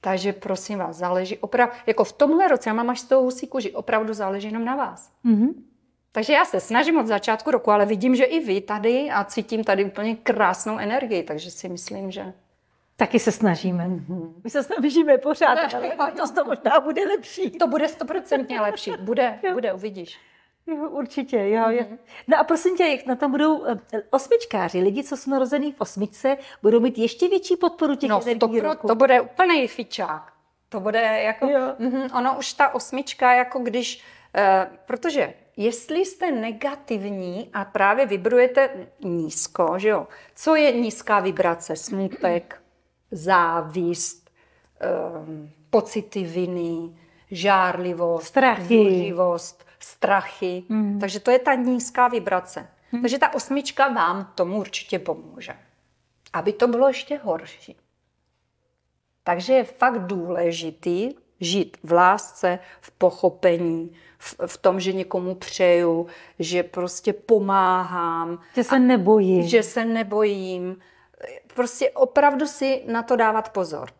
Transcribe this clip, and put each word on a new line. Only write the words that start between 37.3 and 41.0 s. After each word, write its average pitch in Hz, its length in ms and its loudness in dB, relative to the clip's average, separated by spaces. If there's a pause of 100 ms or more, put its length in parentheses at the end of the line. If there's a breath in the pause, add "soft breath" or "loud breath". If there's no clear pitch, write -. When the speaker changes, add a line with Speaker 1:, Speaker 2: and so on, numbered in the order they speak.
Speaker 1:
a 202 120 -6
právě 208 400 2
vibrujete 247 640 4 (340)
nízko, 170 760 -2
že 202 120 0
jo? 202 180 0 (280 loud breath)
Co 311 200 2
je 294 160 4
nízká 220 480 0